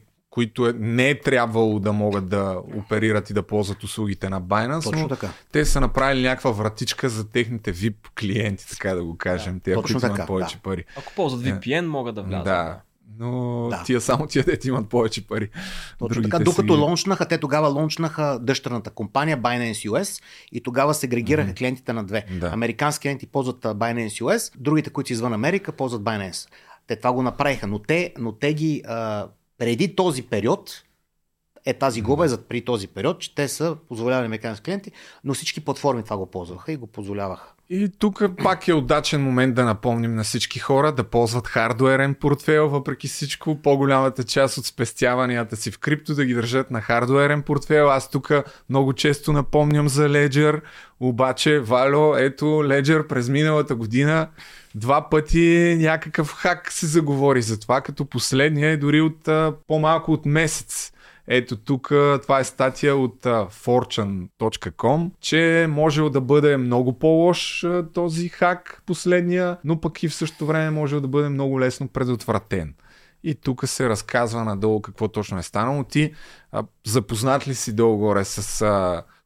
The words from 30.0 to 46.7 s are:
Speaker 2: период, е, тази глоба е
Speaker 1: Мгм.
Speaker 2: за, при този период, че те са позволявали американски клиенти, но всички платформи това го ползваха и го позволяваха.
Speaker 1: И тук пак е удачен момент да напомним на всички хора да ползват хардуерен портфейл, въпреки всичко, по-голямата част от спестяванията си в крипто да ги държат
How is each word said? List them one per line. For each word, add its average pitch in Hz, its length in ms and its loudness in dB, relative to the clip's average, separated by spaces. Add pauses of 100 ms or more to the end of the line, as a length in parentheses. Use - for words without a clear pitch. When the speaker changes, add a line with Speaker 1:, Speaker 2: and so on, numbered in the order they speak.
Speaker 2:
период, 113 600 -4 (840)
е, 131 80 0
тази 120 280 0
глоба 143 220 2
е - 20 4
Speaker 1:
Мгм. 147 40 2
Speaker 2:
за, 117 100 -2
при 123 220 -6
този 113 260 -4
период, 156 320 -4
че - 160 -14
те 143 120 -2
са 151 280 -4 (140)
позволявали 123 360 -2
американски 110 380 -8
клиенти, 196 280 -8 (320)
но 139 100 -4
всички - 280 -8
платформи 135 420 -2
това 104 140 -6
го 95 80 -6
ползваха 90 460 -10
и 156 60 -6
го 117 100 -14
позволяваха. 101 600 -10 (200)
Speaker 1:
И 196 200 -2
тук 208 340 0 (140)
пак 185 300 0
е 170 60 6
удачен 147 500 2
момент 127 320 2
да 123 100 4
напомним 117 500 0
на 110 80 -2
всички - 360 -4
хора 143 320 2
да 143 120 -2
ползват 117 440 0
хардуерен 131 640 2
портфейл, 151 560 2
въпреки 139 380 -4
всичко, - 480 -6
по-голямата 135 680 2
част 135 340 0
от 127 80 -8
спестяванията 123 880 0
си 107 160 -6
в - 80 -16
крипто 151 360 -2
да 143 100 2
ги 127 80 0
държат 120 380 0